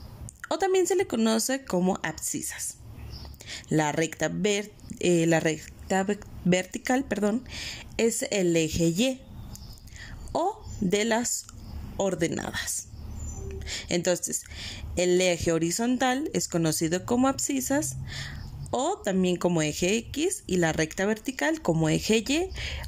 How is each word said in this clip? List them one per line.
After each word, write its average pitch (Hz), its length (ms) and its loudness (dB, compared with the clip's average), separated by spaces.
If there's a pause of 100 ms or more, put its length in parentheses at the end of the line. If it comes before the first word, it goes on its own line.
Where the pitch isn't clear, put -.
(480)
o 330 120 -2
también 381 260 4
se 381 100 4
le 359 120 4
conoce 233 580 2
como 185 380 2
abscisas. - 720 -6 (920)
La 151 240 2
recta 156 380 0
ver-, 202 440 0 (260)
eh, 170 260 6
la 165 140 6
recta 160 640 0
ve-, 202 160 0 (260)
vertical, 185 580 2
perdón, 208 400 0 (540)
es 226 320 2
el 180 260 4
eje 165 300 4
Y, 233 360 2 (1120)
o 349 300 -2 (180)
de 202 240 2
las 233 420 0 (480)
ordenadas. 165 960 -2 (1000)
Entonces, 175 540 0 (520)
el 180 240 4
eje 175 320 2
horizontal 240 840 2
es 180 120 0
conocido 165 560 2
como 247 240 2
abscisas 269 680 0 (720)
o 320 300 0
también 185 380 2
como 175 260 2
eje 175 340 2
X 302 480 -2
y 185 120 0
la 165 160 4
recta 160 340 0
vertical 269 560 0
como 160 260 4
eje 160 280 4 (100)
Y 339 220 2 (380)